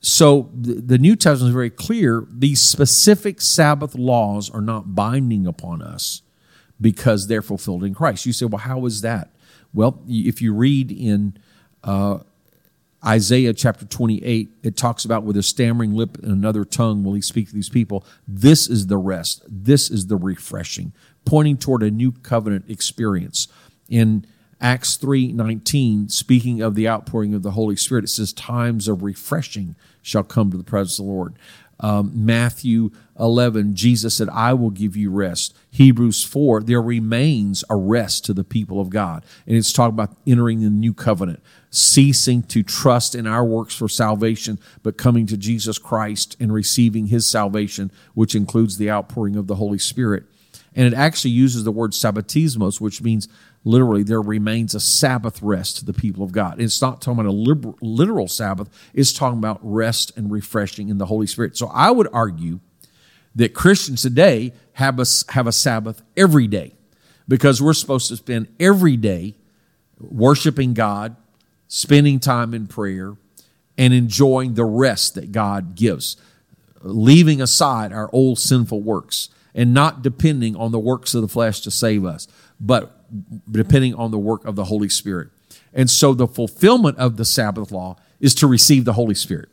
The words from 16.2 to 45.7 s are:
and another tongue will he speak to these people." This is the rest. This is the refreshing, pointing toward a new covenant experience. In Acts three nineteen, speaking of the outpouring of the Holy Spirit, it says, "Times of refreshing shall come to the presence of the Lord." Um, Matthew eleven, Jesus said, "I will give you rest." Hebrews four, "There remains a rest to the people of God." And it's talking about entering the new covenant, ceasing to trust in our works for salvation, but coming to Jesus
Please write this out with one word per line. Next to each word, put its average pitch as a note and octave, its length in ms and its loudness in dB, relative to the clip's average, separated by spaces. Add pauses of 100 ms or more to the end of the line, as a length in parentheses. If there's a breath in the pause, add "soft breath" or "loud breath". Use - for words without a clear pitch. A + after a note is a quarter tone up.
and G#2+ 100 -4
another G#2 320 0
tongue G#2+ 380 0
will G2 120 -2
he G2+ 80 -4
speak - 260 -4
to - 60 -20
these G#2 160 -8
people." G#2 340 -2 (220 soft breath)
This A#2 420 6
is G#2+ 180 -2
the G2 120 0
rest. F#2 500 -6
This A2 420 0
is G2+ 160 -4
the G#2 100 -2
refreshing, F#2 760 -8 (320 soft breath)
pointing D3+ 320 2
toward B2+ 260 0
a G#2+ 80 2
new A#2+ 220 0
covenant G#2+ 560 -4
experience. G2+ 800 -6 (400 soft breath)
In A2 380 2 (340 soft breath)
Acts B2 360 -2
three C3 360 0
nineteen, A2+ 760 0
speaking A#2+ 500 0
of A2 140 -2
the A2 140 0
outpouring G#2+ 440 -4
of G2+ 100 -4
the G2 100 -6
Holy G#2+ 240 -2
Spirit, A#2 280 -2
it F#2+ 40 -8
says, G#2+ 260 -4
"Times A#2 520 -4
of A2 160 -2
refreshing E3 720 -8 (260 soft breath)
shall G#2 220 -2
come G#2+ 260 0
to F#2 80 -6
the F2+ 60 -10
presence G2 340 -4
of G2 80 -10
the G2 40 -8
Lord." F2+ 240 -8 (480 soft breath)
Um, G#2 320 -2
Matthew A#2 760 0 (280 soft breath)
eleven, A2+ 560 2
Jesus A2 400 2
said, G#2+ 140 -2
"I A2+ 240 0
will A#2+ 160 2
give G2 260 -4
you G2+ 160 -2
rest." F#2 440 -4 (160 soft breath)
Hebrews A#2+ 520 6
four, B2+ 400 0
"There A#2+ 200 0
remains A2+ 880 0
a A2 60 0
rest G2+ 500 -2
to G#2+ 80 -2
the F#2 100 -4
people G2 340 -4
of F#2+ 120 -4
God." F2+ 340 -6 (220 soft breath)
And A2+ 100 0
it's A2 160 0
talking A#2 220 2
about G#2+ 200 -4 (120)
entering A#2+ 340 2
the G#2+ 80 0
new G#2+ 240 0
covenant, F#2 480 -4 (300 soft breath)
ceasing C3 720 4
to A2+ 200 -2
trust - 520 0
in A#2 120 -6
our A#2 200 0
works A2+ 280 -4
for A2 140 -4
salvation, A2 720 -2 (240 soft breath)
but G#2+ 160 -6
coming A#2 280 2
to G#2 120 -4
Jesus G#2+ 400 -4